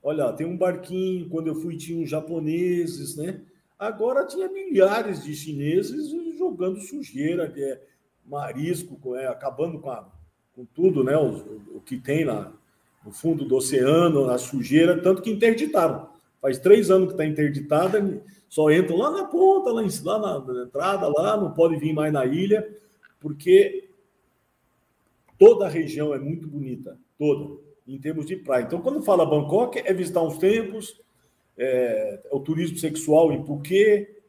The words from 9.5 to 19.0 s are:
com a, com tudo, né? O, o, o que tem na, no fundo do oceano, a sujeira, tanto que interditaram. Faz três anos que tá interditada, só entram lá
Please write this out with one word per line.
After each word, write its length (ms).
com 120
a, 160
com 100
tudo, 380
né? 140
O, 140
o, 460
o 40
que 180
tem 260
na, 280
no 60
fundo 340
do 120
oceano, 760
a 80
sujeira, 640
tanto 220
que 80
interditaram. 800
Faz 180
três 320
anos 220
que 40
tá 80
interditada, 1000
só 220
entram 280
lá 120